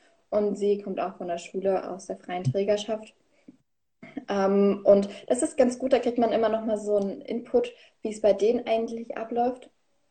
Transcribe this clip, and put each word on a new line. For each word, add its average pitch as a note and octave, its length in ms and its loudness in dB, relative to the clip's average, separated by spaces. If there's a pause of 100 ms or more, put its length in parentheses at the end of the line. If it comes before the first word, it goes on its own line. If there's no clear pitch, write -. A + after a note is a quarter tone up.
(300)
Und G#3 280 0
sie G3+ 220 0
kommt F#3+ 200 -8
auch - 180 -6
von F3+ 100 -10
der F3 100 -4
Schule F#3 520 -4
aus F#3 180 -12
der F#3+ 100 -8
freien F3+ 260 -8
Trägerschaft. G#3 720 -2 (1160)
Ähm, G3+ 540 2
und G3+ 260 6 (180)
das B3 160 0
ist - 140 -4
ganz B3 200 4
gut, C4 160 -2
da A#3+ 60 6
kriegt A#3+ 180 -2
man A3+ 140 2
immer A3 180 2
noch A3 160 -2
mal A3 120 -2
so G#3 200 0
einen G3 240 -4
Input, A#3+ 520 -2 (280)
wie A3 80 -6
es G#3+ 120 -12
bei G3+ 120 6
denen A3+ 320 2
eigentlich A3+ 520 -4
abläuft. A#3+ 520 -4 (420)